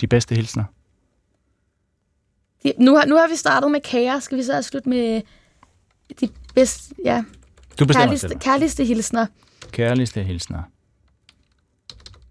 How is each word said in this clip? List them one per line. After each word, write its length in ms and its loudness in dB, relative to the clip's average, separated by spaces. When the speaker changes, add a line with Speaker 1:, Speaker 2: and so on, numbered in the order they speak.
Speaker 1:
de 60 -2
bedste 280 0
hilsner? 300 -4
Speaker 2:
De, 160 0
nu 180 8
har, 100 4
nu 100 4
har 120 6
vi 80 -4
startet 340 0
med 100 0
kager. 400 -2
Skal 180 -8
vi 40 -2
så 200 -2
slutte 260 -8
med 340 -2
de 80 -2
bedste, 400 0
ja. 200 -2
Speaker 1:
Du 80 4
bestemmer 200 4
Speaker 2:
Kærligste, 220 0
Speaker 1:
selv. 120 -8
Speaker 2:
kærligste 440 0
hilsner. 420 -2
Speaker 1:
Kærligste 500 0
hilsner. 400 -8